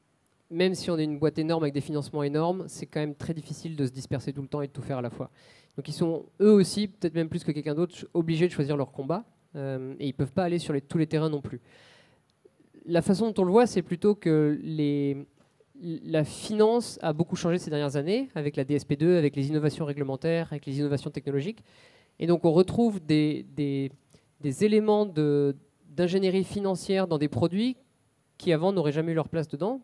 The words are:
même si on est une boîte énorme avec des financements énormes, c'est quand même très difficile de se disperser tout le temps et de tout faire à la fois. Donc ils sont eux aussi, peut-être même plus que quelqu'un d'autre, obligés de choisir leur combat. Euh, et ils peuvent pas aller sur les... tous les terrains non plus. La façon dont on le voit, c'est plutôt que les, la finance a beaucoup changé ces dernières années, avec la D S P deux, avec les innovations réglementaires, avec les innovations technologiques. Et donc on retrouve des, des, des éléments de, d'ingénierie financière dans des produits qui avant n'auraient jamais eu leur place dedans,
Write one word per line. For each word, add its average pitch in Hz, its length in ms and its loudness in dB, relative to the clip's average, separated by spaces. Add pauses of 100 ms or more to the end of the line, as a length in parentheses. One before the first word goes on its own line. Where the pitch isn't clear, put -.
(520)
même 180 240 2
si - 160 -4
on 165 80 0
est 156 40 2
une 151 140 -2
boîte 151 220 0
énorme 160 240 0
avec 147 100 0
des 143 80 -2
financements 147 400 -4
énormes, 160 460 -2
c'est - 180 -12
quand - 140 -8
même 151 160 -4
très - 180 -6
difficile 160 420 -10
de 143 120 -2
se 120 40 -6
disperser 131 420 -8
tout 139 100 -8
le 135 40 -12
temps 147 140 -6
et 143 60 -6
de 139 40 -12
tout 131 120 -12
faire 135 160 -6
à - 20 -4
la 120 80 -4
fois. - 220 -12 (460)
Donc 147 100 -10
ils 151 60 -8
sont 165 340 -2 (120)
eux 208 120 8
aussi, 208 360 6
peut-être 170 280 -4
même 165 140 0
plus 170 140 -6
que - 80 -4
quelqu'un 147 220 -4
d'autre, 170 400 -4
obligés 165 340 2
de 170 60 -2
choisir 147 240 0
leur 139 140 -4
combat. 160 340 -6 (300)
Euh, 135 440 -8
et 143 80 -4
ils 127 60 -4
peuvent 139 180 -2
pas 190 120 0
aller 175 160 0
sur 160 140 -4
les... 139 80 0
tous - 180 -2
les 156 80 2
terrains 156 220 0
non 151 120 -4
plus. 127 180 -10 (1300)
La 170 160 2
façon 208 300 2
dont 196 100 0
on 185 40 4
le 180 60 2
voit, 233 140 6
c'est 196 160 -2
plutôt 180 320 0
que 156 480 2
les, 143 640 -2 (500)
la 160 480 -2
finance 214 760 0
a 160 120 0
beaucoup 165 220 -2
changé 175 220 0
ces 170 140 -6
dernières 147 240 -2
années, 202 400 -2
avec 147 200 -4
la 139 80 0
D 143 120 0
S 135 100 0
P 143 100 -2
deux, 170 220 4
avec 147 180 2
les 139 120 0
innovations 151 380 0
réglementaires, 147 680 -2
avec 147 160 -10
les 135 100 -4
innovations 143 320 -2
technologiques. 143 540 -4 (560)
Et 160 80 -4
donc 170 180 4
on 170 60 6
retrouve 190 520 2
des, 151 420 2 (100)
des, 139 360 -2 (500)
des 143 240 0
éléments 214 420 4
de, 147 480 2 (320)
d'ingénierie 180 560 2
financière 190 640 -2
dans 165 100 0
des 143 120 0
produits 185 480 0 (640)
qui 180 120 0
avant 165 220 2
n'auraient 156 180 2
jamais 160 200 -2
eu 165 40 0
leur 156 140 0
place 165 180 -4
dedans, 208 360 -4